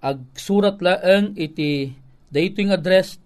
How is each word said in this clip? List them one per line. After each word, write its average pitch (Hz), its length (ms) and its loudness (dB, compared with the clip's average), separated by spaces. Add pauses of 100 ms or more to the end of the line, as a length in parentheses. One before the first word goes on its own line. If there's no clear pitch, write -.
agsurat 196 800 -2
laeng 196 560 2
iti 147 560 -2 (400)
daytoy 190 400 0
nga 185 80 0
address, 185 460 0